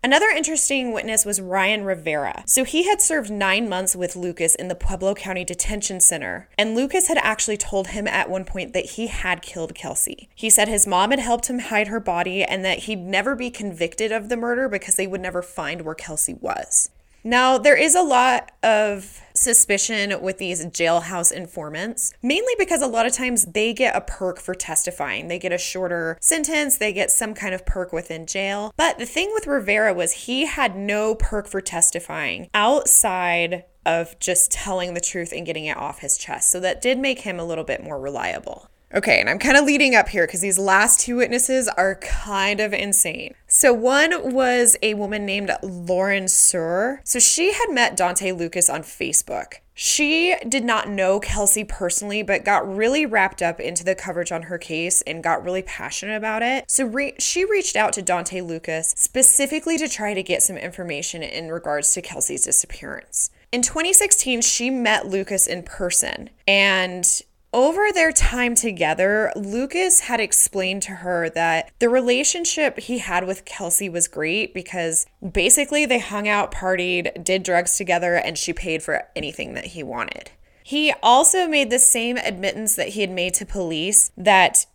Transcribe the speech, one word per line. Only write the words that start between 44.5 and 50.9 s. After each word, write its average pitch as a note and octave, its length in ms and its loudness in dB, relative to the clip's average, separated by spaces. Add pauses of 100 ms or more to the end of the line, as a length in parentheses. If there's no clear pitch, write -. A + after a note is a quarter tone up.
a G#3+ 120 2
woman G#3 320 -4
named G3 360 -2
Lauren F#3 600 0
Suhr. F#3 800 2
So - 140 -4
she E4+ 340 4
had A#4 160 0
met A#3+ 300 2
Dante F#3 340 0
Lucas E3+ 380 0
on D3+ 120 -6
Facebook. - 760 -4 (180)
She D#4+ 600 2 (140)
did A#3+ 160 0
not A#3 240 0
know F#3+ 320 2